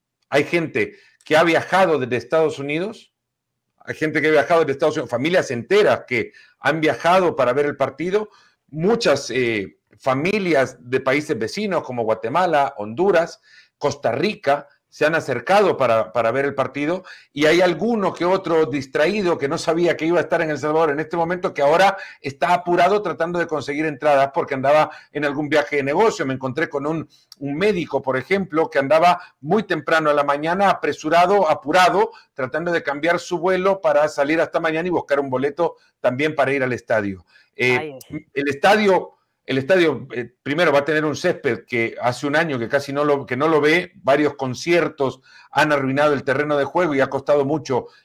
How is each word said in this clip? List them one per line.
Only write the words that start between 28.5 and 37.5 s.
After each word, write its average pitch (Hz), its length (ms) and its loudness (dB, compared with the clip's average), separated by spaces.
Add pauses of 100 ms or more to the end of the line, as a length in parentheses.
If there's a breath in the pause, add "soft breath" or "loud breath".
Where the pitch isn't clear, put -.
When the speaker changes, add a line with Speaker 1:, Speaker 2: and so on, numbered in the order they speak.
Speaker 1:
que 147 80 -2
andaba 160 420 4 (200 loud breath)
muy 185 240 0
temprano 160 460 0
a 147 40 4
la 143 80 2
mañana, 160 480 0
apresurado, 170 800 2
apurado, 175 600 2 (200 loud breath)
tratando 156 380 -6
de 165 140 0
cambiar 147 340 0
su 175 220 -6
vuelo 185 400 0
para 151 260 2
salir 151 340 0
hasta 160 200 -2
mañana 160 260 -2
y 185 60 -4
buscar 139 260 -2
un 139 100 -2
boleto 139 460 -2 (240 soft breath)
también 143 380 -2
para 131 160 2
ir 139 100 -2
al 127 100 -2
estadio. 101 540 -4 (300 soft breath)